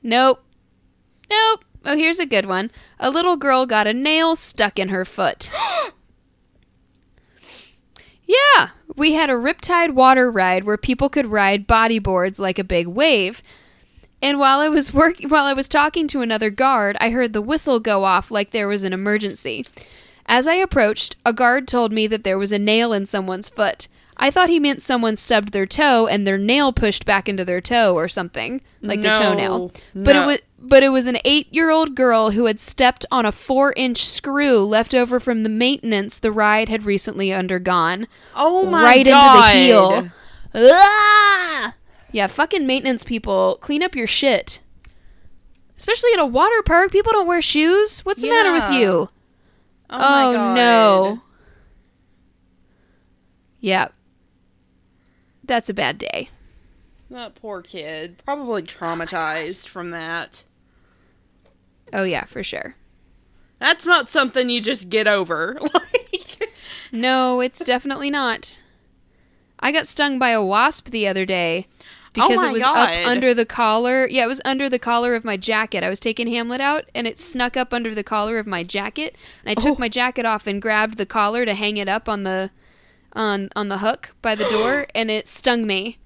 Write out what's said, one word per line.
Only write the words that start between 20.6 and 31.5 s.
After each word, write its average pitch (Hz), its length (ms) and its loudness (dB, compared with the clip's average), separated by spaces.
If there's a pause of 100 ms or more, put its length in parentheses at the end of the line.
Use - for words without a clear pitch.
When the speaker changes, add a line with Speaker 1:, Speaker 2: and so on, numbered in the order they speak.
Speaker 1:
a 233 80 2
guard 247 340 0
told 233 240 -2
me 214 160 -2
that 214 160 -4
there 190 140 -2
was 202 160 -4
a 202 60 -2
nail 220 340 0
in 196 120 -2
someone's 190 440 -6
foot. - 400 -4 (260)
I 277 160 0
thought 359 180 2
he 339 100 2
meant 285 240 -2
someone 226 340 0
stubbed 208 340 0
their 196 140 -2
toe 247 420 2
and 202 180 -2
their 196 120 0
nail 254 340 2
pushed 220 340 -2
back 196 220 0
into 196 160 -6
their 180 160 -4
toe 220 360 2
or 165 120 -2
something, 175 540 -8 (200)
like 208 200 -6
their 214 140 2
Speaker 2:
No. 220 40 2
Speaker 1:
toenail. 196 520 -2 (240)
But 196 200 4
it 185 40 4
Speaker 2:
No. 180 80 2
Speaker 1:
wa-, 285 100 0 (260)
but 269 200 6
it 277 60 4
was 262 180 0
an 247 180 -2
eight-year-old 311 680 0